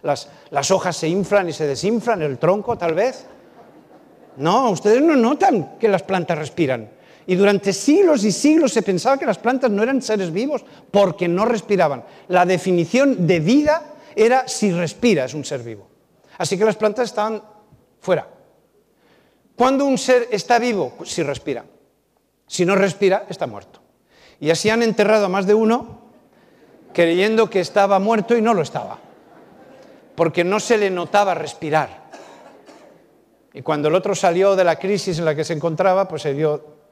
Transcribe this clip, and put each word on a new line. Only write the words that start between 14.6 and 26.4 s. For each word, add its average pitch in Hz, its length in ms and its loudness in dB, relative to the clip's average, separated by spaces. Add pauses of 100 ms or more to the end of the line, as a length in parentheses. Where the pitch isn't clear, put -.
respira, 170 540 0
es 123 80 -12
un 147 100 -10
ser 135 180 -8
vivo. 110 240 -16 (520)
Así 180 180 -4
que 202 80 0
las 214 120 2
plantas 214 340 -2
estaban 214 320 -4 (580)
fuera. - 260 -2 (1300)
¿Cuándo 269 300 2
un 269 140 0
ser 240 320 0
está 233 280 0
vivo? 208 360 -2 (100)
Si - 180 -6
respira. 135 420 -6 (840)
Si - 180 -2
no 190 100 2
respira, 196 540 0
está 165 180 -8
muerto. - 340 -16 (600)
Y 151 100 0
así 165 200 0
han 233 120 2
enterrado 214 440 2
a - 20 -2
más 190 180 -2
de 208 80 4
uno 226 460 0 (960)